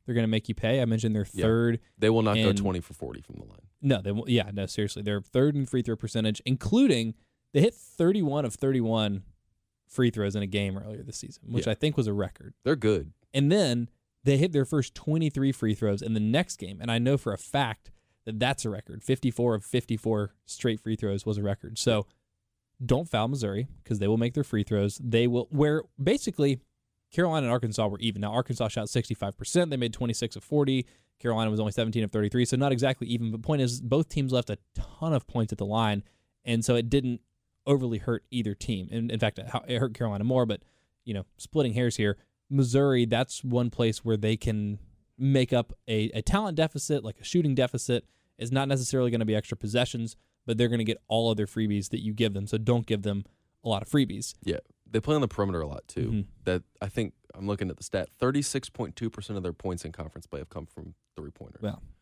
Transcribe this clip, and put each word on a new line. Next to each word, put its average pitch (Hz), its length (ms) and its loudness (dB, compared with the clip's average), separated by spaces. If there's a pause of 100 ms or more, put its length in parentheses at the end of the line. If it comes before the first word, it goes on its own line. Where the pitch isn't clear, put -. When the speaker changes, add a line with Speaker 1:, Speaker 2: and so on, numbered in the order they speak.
Speaker 1:
they're 131 80 -4
gonna 117 140 2
make 110 220 0
you 113 60 -4
pay. 127 260 2
I 120 40 2
mentioned 110 300 0
they're 104 180 0
Speaker 2:
Yeah. - 120 0
Speaker 1:
third 117 340 4 (180)
Speaker 2:
They 110 120 4
will 113 120 6
not 107 140 4
go 110 140 4
Speaker 1:
in 101 80 4
Speaker 2:
twenty 95 240 -2
for - 120 -16
forty - 280 -12
from - 160 -18
the - 80 -16
line. - 160 -20 (200)
Speaker 1:
No, 135 200 2
they 98 100 -2
will, 110 180 -2
yeah, 107 240 2
no, 101 120 -2
seriously. 104 360 -4
They're 101 200 -2
third 143 340 2
in 139 100 0
free 127 160 0
throw 117 140 -2
percentage, 110 500 -2
including 127 680 2 (380)
they 143 80 6
hit 226 120 4
thirty-one 165 720 0
of 123 120 -4
thirty-one 113 680 0 (640)
free 123 240 2
throws 101 240 -2
in 104 80 -2
a 101 40 -4
game 98 300 -2
earlier 104 240 -12
this 123 160 -14
season, - 260 -16 (100)
which 113 120 -2
Speaker 2:
Yeah. 117 60 2
Speaker 1:
I 107 40 0
think 151 200 0
was 120 120 2
a 104 60 0
record. - 500 -6
Speaker 2:
They're 135 120 2
good. 104 380 0 (200)
Speaker 1:
And 139 160 4
then 127 400 2 (360)
they 139 120 6
hit 170 140 2
their 143 140 2
first 143 300 -2
twenty-three 147 580 0
free 110 200 0
throws 101 280 0
in 110 120 -2
the 110 60 0
next 117 380 0
game. 98 240 -12
And 117 100 -4
I 117 80 2
know 131 180 2
for 123 140 -2
a 98 60 -2
fact - 520 -4 (360)
that 110 120 -6
that's 123 280 0
a 113 40 -2
record. 107 320 -10
Fifty-four 120 540 0
of 101 80 -4
fifty-four 110 720 -2 (100)
straight - 360 -2
free 110 160 -2
throws 98 280 -4
was 107 120 -2
a 101 60 -4
record. 104 340 -4
So 110 280 2 (800)
don't 131 240 2
foul 113 200 0
Missouri, 117 400 -2 (160)
'cause 107 140 -2
they 98 100 2
will 110 80 4
make 120 160 0
their 147 100 0
free 104 200 0
throws. 101 380 0
They 117 240 2
will, 120 260 2
where 151 320 2 (200)
basically 147 560 0 (520)
Carolina 160 360 2
and 117 40 2
Arkansas 117 360 0
were 101 120 -4
even. 107 220 -2
Now, 104 120 -2
Arkansas 120 340 -2
shot 104 200 -4
sixty-five 104 480 -4
percent. 170 360 0
They 139 60 -2
made 120 160 -2
twenty-six 117 420 -4
of 107 80 -14
forty. 135 420 0 (320)
Carolina 113 320 0
was 107 100 0
only 107 120 0
seventeen 113 320 0
of 101 80 -4
thirty-three. 110 340 2
So 131 100 0
not 139 160 2
exactly 131 360 0
even, 117 240 -2
but 113 100 -6
point 143 220 0
is, 120 180 -2
both 135 280 0
teams 135 220 -2
left 123 200 0
a 101 80 -6 (160)
ton - 380 -4
of 127 120 0
points 113 260 -2
at 104 60 -6
the 101 80 -4
line. 104 380 2 (420)
And 117 180 0
so 123 120 2
it 120 140 0
didn't 127 320 0 (440)
overly 131 320 2
hurt 117 340 -2
either 107 220 0
team. 95 380 -4
And 117 200 -2
in 113 80 -4
fact, 107 200 0
it - 100 -12
hu-, - 180 -6
it 123 120 0
hurt 120 160 0
Carolina 104 280 -2
more, 127 220 4
but, 104 180 -4 (400)
you 120 120 -8
know, 95 100 -6 (120)
splitting 131 360 0
hairs 120 240 0
here. 104 200 0 (320)
Missouri, 135 560 4
that's 117 380 -2
one 123 260 0
place 113 360 0
where 113 120 2
they 110 200 0
can 104 420 -2 (380)
make 135 340 4
up 120 220 0 (140)
a, 110 240 0
a 110 100 -2
talent 196 340 0
deficit, 147 480 0
like 107 160 -10
a - 40 -20
shooting 156 320 2
deficit. 123 500 0 (320)
It's 117 140 -8
not 135 160 2
necessarily 131 440 2
gonna 117 140 0
be 107 100 2
extra 107 220 -2
possessions, 117 580 -2 (300)
but 117 120 -2
they're 120 120 4
gonna 117 160 0
get 110 220 -2
all 113 240 2
of 110 60 0
their 104 100 0
freebies 104 420 0
that - 120 -4
you 110 120 -4
give 110 200 0
them. 101 140 -6
So 113 100 -2
don't 113 280 2
give 104 160 -2
them 101 240 -2 (380)
a 117 60 -4
lot 101 120 0
of - 80 -12
freebies. 117 540 0
Speaker 2:
Yeah. - 160 -4 (320)
They 113 80 2
play 147 140 0
on 151 80 2
the 123 60 0
perimeter 95 340 -2
a 76 60 -6
lot, 69 200 -12
too. - 200 -4
Speaker 1:
Mm-hmm. 107 140 0 (240)
Speaker 2:
That, 90 180 0 (180)
I 104 60 -4
think, 104 260 -4 (220)
I'm 95 100 -10
looking 101 240 -2
at - 80 -8
the - 60 -16
stat, - 340 -4
thirty-six 135 520 -2
point - 260 -8
two 113 160 -4
percent 104 260 -10
of 92 60 -6
their 87 100 -4
points 90 320 -6
in 80 60 -8
conference - 340 -14
play 71 140 -10
have 69 100 -12
come 78 160 -12
from 78 300 -18 (200)
three-pointers, - 460 -16
Speaker 1:
Wow. 104 200 -6 (200)